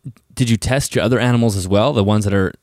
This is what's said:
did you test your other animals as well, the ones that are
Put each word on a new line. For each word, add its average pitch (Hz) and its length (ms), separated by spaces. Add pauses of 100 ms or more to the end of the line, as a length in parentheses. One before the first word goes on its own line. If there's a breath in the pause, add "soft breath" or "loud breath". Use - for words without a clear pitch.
(340)
did 123 160
you 113 80
test - 380
your 123 80
other 117 160
animals 117 360
as 92 120
well, 104 260
the 110 100
ones 104 200
that 98 100
are 95 300